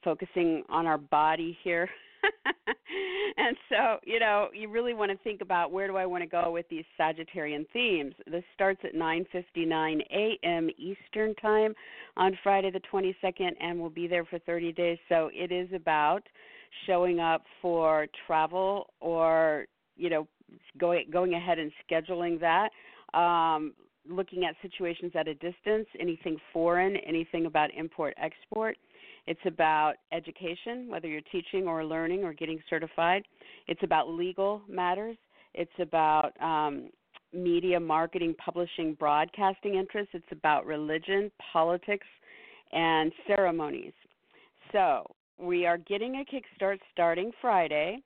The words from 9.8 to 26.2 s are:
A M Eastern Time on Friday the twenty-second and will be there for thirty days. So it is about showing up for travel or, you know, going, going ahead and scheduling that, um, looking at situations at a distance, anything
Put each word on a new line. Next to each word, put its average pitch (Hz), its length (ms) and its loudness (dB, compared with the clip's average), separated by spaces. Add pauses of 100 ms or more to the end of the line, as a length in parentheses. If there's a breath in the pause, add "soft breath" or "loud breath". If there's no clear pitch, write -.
A 220 320 0
M 165 340 0
Eastern 214 580 -4
Time 214 380 2 (440 loud breath)
on 185 260 2
Friday 196 260 4
the 185 120 -6
twenty-second 185 800 -2
and 175 180 -4
will 165 100 -4
be 170 160 -6
there 170 200 0
for 170 140 -8
thirty 170 340 -4
days. 170 240 0 (100)
So 160 260 2
it 175 180 -4
is 180 220 -2
about 160 500 2 (640 loud breath)
showing 180 360 2
up 160 220 2 (180)
for 160 440 2 (220)
travel 180 720 0
or, 160 680 4 (300)
you 170 140 -4
know, 156 180 -2 (500)
going, 170 320 2
going 180 240 2
ahead 170 240 2
and 151 140 -4 (180)
scheduling 170 520 0
that, 175 280 4 (480 loud breath)
um, 165 560 2 (340)
looking 180 360 -4
at 160 180 -2
situations 175 540 -6
at 160 140 0
a 151 60 -6
distance, 208 520 -2 (120)
anything 165 380 -4 (140)